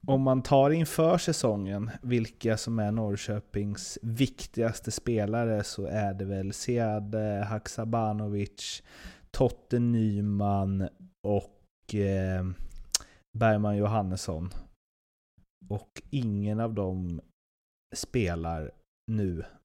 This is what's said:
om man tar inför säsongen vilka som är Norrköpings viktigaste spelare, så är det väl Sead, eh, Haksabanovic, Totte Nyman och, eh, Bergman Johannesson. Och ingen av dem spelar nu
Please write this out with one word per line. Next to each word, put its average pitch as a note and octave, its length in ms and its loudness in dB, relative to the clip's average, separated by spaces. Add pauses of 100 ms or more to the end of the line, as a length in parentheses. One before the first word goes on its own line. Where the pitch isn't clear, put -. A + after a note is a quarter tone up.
om C3+ 160 4
man C3 200 4
tar C#3 280 6
inför E3 480 4
säsongen G#2 720 0 (120)
vilka A2+ 540 0
som A#2 220 -2
är G#2+ 140 2
Norrköpings G#2 1080 -4
viktigaste A2+ 880 0
spelare, A2 760 0
så - 220 -6
är G2+ 280 -2
det G2 100 -4
väl G2 280 -2
Sead, G#2+ 640 -2
eh, G#2 320 0
Haksabanovic, G#2+ 1400 -4 (480)
Totte - 480 0
Nyman G2+ 1080 2 (380)
och, - 680 -4
eh, F#2+ 500 2 (960)
Bergman G#2+ 380 4
Johannesson. G2 760 -2 (1160)
Och - 420 -8
ingen G#2+ 500 0
av A2+ 140 -2
dem F#2 460 -2 (760)
spelar E2 760 -2 (420)
nu F#2 320 -2 (200)